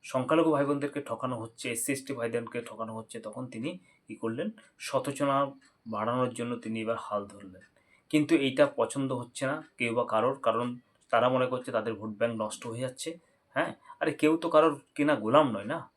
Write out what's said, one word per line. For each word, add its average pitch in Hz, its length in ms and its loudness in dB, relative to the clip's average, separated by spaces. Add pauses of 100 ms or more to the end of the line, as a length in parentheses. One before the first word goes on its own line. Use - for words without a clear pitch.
সংখ্যালঘু 160 500 2
ভাই 139 120 2
বোনদেরকে 143 380 -2
ঠকানো 123 340 -4
হচ্ছে, 113 340 -8
এসসি 117 220 -2
এসটি 135 200 -4
ভাইদেরকে 117 540 -4
ঠকানো 113 300 -8
হচ্ছে, 113 240 -12
তখন 117 260 -8
তিনি 139 320 -8 (300)
কি 110 60 -10
করলেন, 123 360 -4 (280)
সচেতনা 139 720 0 (360)
বাড়ানোর 120 480 0
জন্য 120 220 -4
তিনি 110 240 -6
এবার 110 200 -2
হাল 101 260 -4
ধরলেন। 98 360 -18 (480)
কিন্তু 151 240 4
এইটা 139 320 6 (100)
পছন্দ 131 360 0
হচ্ছে 123 340 -6
না 151 160 -2 (160)
কেউ 117 160 -2
বা 117 100 2
কারোর, 117 380 2
কারণ 120 340 0 (340)
তারা 120 180 6
মনে 127 180 4
করছে 127 260 -4
তাদের 110 220 0
ভোট 107 160 -8
ব্যাংক 110 320 0
নষ্ট 107 240 -6
হয়ে 117 140 -6
যাচ্ছে। 131 380 -6 (360)
হ্যাঁ, 165 200 0 (260)
আরে 156 120 2
কেউ 156 240 4
তো 165 140 -2
কারোর 156 300 6 (140)
কেনা 147 200 4
গোলাম 127 360 4
নয় 101 140 -4
না। 151 320 -6